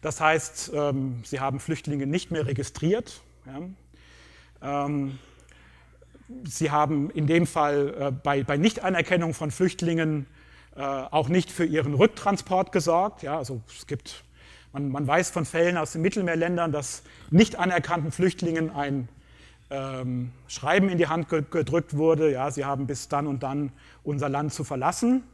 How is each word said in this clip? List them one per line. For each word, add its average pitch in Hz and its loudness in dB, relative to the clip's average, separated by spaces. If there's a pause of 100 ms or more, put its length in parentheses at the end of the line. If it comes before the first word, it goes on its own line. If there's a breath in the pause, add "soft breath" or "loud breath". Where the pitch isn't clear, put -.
Das 151 -4
heißt, - 0
ähm, 135 0
sie 135 -6
haben 135 -2
Flüchtlinge 147 -4
nicht 160 -2
mehr 156 -2
registriert, 151 -2 (260)
ja. - -10
Ähm, 139 -4 (1300 loud breath)
sie 156 -4
haben 151 2
in 151 -2
dem 165 6
Fall, 147 0
äh, 139 -2
bei, 139 0
bei 143 0
Nichtanerkennung 170 2
von 151 -4
Flüchtlingen, 165 0 (500 soft breath)
äh, 139 -10
auch 139 -2
nicht 175 2
für 175 0
ihren 151 0
Rücktransport 190 2
gesorgt, 175 2
ja. 147 -6
Also 131 -6
es - -18
gibt, - -10 (480 loud breath)
man, 139 -4
man 139 -2
weiß 170 2
von 170 -2
Fällen 170 2
aus 156 -2
den 160 -4
Mittelmeerländern, 170 0
dass 143 -6 (280 loud breath)
nicht - 6
anerkannten 175 0
Flüchtlingen 165 0
ein, 139 -4 (600 soft breath)
ähm, 131 -6 (160)
Schreiben 190 2
in 180 0
die 165 4
Hand 165 -2
ge-, 156 0
gedrückt 156 0
wurde, 156 4
ja, 131 -2
„Sie 139 -4
haben 139 -2
bis 127 -8
dann 147 0
und 135 -4
dann 139 -4 (300 loud breath)
unser 143 -2
Land 143 -2
zu 156 -6
verlassen.“ 180 0 (120)